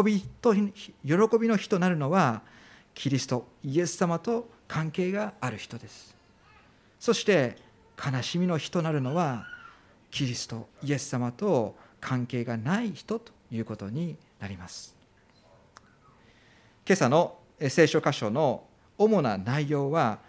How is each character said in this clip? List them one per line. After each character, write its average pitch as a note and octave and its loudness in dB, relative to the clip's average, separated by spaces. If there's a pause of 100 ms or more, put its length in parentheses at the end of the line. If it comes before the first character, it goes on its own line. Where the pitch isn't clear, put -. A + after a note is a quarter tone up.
び G3+ 4 (180)
と、 A3+ 6
喜 G3+ 4 (760)
び A3+ 0
の A3 4
日 - -8
と G3 2
な F3+ 4
る F3 0
の C#3+ 0
は、 D3 2 (520)
キ - -2
リ C3+ 2
ス - -6
ト、 B2 -2 (160)
イ C#3+ 0
エ F3 2
ス - -6
様 E3+ 0
と A#3 -4 (180)
関 D#3+ -4
係 F#3 -2
が G#3 -4
あ B2+ -4
る G#2+ -8
人 - -14
で G#2+ -16
す。 - -20 (800)
そ - 2
し - 0
て、 D3 2 (440)
悲 C3 -2
し - -4
み F3+ 2
の F3 0
日 - -6
と F#3 -2
な D#3+ 0
る D3+ 0
の B2+ -2
は、 C#3 -2 (680)
キ - -4
リ B2 -2
ス - -8
ト、 A2+ -12 (120)
イ C#3+ -2
エ C#3 -2
ス - -8
様 B2 -4
と C3 0 (240)
関 B2+ -4
係 A#2+ -4
が A#2 -6
な D3 -2
い A3+ -4
人 G#3 -8
と - -20 (180)
い A2+ -6
う A2 -4
こ A2 -10
と G2+ -10
に D#3+ -6 (240)
な G2+ -10
り G2 -10
ま F2+ -16
す。 - -18 (1900)
今 G3 6
朝 D3 4
の、 D#3 2 (220)
え、 D3 0
聖 D#3+ 6
書 D#3 2
箇 D3 0
所 G#2+ -2
の B2+ 0 (300)
主 G#3 4
な A2+ 2
内 B2+ -2
容 C#3+ 0
は、 C3 0